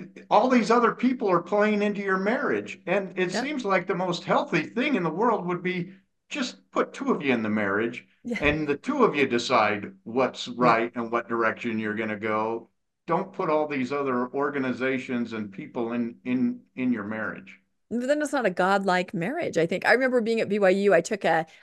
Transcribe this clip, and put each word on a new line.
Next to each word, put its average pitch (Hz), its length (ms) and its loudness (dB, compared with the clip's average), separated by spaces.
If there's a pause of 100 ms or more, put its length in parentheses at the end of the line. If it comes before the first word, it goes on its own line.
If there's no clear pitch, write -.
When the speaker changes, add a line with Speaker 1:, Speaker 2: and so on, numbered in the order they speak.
(300)
Speaker 1:
all 214 180 6
these 220 220 4
other 233 220 4
people 247 360 0
are 175 140 4
playing 208 400 2
into 208 180 0
your 190 180 0
marriage. 202 680 -2
And 185 320 -2
it 175 140 0
Speaker 2:
Yep. 233 120 -2
Speaker 1:
seems 285 200 -4
like 190 240 0
the 196 80 0
most 175 260 -2
healthy 185 400 0
thing 269 320 -2
in 180 80 0
the 160 80 0
world 196 360 0
would 175 180 -4
be 180 300 -4 (360)
just - 400 -8
put - 220 -2
two 269 180 -2
of 180 120 0
you 135 120 2
in 113 80 0
the 107 80 -2
marriage 107 560 -2 (160)
Speaker 2:
Yeah. 233 180 -6
Speaker 1:
and 151 260 2
the 143 100 0
two 269 260 -2
of 160 140 4
you 139 100 4
decide 110 680 2 (120)
what's 123 420 -2
Speaker 2:
Yeah. 123 100 -10
Speaker 1:
right 120 380 2
and 117 160 -6
what 117 180 -2
direction 113 500 -2
you're 107 180 -4
gonna 107 200 -4
go. 110 540 -4 (380)
Don't 185 240 -2
put 180 180 -2
all 151 160 2
these 135 260 -4
other 127 400 -2
organizations 131 1000 -2
and 104 200 -6
people 117 400 -6
in, 117 220 -4 (100)
in, 127 360 0 (160)
in 127 160 0
your 104 120 -4
marriage. 110 540 -8 (320)
Speaker 2:
Then 254 320 -2
it's 294 100 -4
not 254 140 0
a 185 40 0
godlike 185 600 0
marriage, 175 460 -4
I 160 80 4
think. 202 180 -2
I - 80 6
remember 254 280 4
being 226 200 0
at 180 80 -2
B 208 120 0
Y 190 100 6
U, 196 240 6
I 165 60 8
took 202 240 -2
a, 160 200 2 (180)